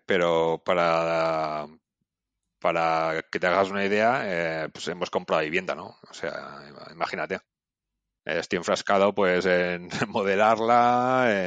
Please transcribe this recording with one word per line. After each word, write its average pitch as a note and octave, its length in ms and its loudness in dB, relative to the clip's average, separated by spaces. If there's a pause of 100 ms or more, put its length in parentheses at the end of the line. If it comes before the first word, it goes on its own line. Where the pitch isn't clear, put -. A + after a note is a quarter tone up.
pero E2 600 2
para, E2 1000 0 (920)
para D#2+ 720 0
que - 80 -4
te F2 80 0
hagas F#2+ 220 2
una G2 160 -4
idea, A2 380 2
eh, E2 480 -4
pues - 160 -12
hemos F2 220 -6
comprado F2 340 -2
vivienda, E2 320 -4
¿no? F2+ 220 -14 (120)
O - 40 -20
sea, D#2+ 180 -8 (380)
ima-, D2 240 -20
imagínate. E2 420 -6 (880)
Eh, D#2+ 140 -4
estoy E2+ 200 -2
enfrascado, G2 580 2
pues, F#2 320 2
en F2+ 420 0
<laughs> A2+ 180 -4
modelarla, A#2 1160 2 (220)